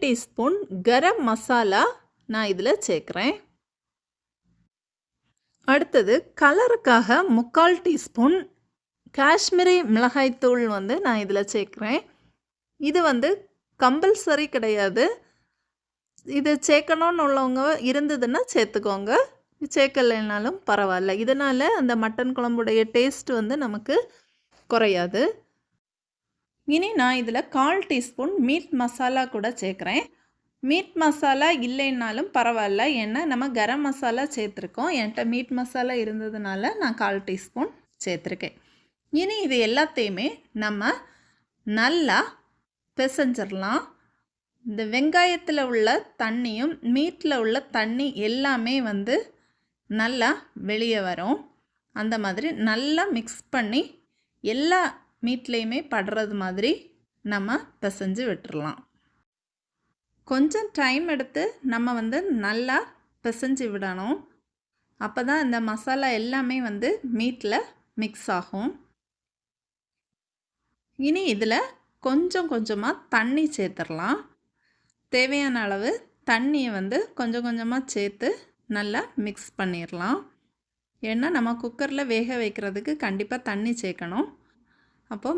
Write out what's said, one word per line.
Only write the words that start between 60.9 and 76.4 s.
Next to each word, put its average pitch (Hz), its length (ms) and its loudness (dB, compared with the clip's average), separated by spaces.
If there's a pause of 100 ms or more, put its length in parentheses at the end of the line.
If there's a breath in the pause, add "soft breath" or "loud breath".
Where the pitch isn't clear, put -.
எடுத்து 269 300 -4 (300)
நம்ம 240 260 0
வந்து 226 180 -2 (280)
நல்லா 240 300 -2 (500)
பிசைஞ்சு 262 480 -2
விடணும். 196 440 -4 (800)
அப்பதான் 254 460 -2
இந்த 240 140 0 (100)
மசாலா 262 480 -2
எல்லாமே 254 480 -2
வந்து 214 240 -4 (300)
மீட்ல 247 420 -2 (400)
மிக்ஸ் 214 260 -8 (100)
ஆகும். 196 360 -6 (2250)
இனி 311 240 0 (100)
இதுல 220 280 0 (460)
கொஞ்சம் 339 460 0
கொஞ்சமா 214 380 -2 (240)
தண்ணி 254 300 2 (120)
சேர்த்துடலாம். 196 640 -4 (920)
தேவையான 262 520 0
அளவு 202 260 -2 (380)
தண்ணியை 254 480 0